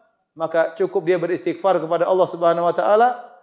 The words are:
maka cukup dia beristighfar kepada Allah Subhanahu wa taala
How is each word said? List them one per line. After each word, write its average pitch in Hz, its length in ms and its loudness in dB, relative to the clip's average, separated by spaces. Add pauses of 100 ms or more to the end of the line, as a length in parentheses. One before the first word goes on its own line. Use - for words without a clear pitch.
(340)
maka 160 400 -2
cukup 185 320 -4
dia 175 160 0
beristighfar 175 560 -2
kepada 165 320 -2
Allah 185 160 2
Subhanahu 170 400 0
wa 170 80 0
taala 226 680 2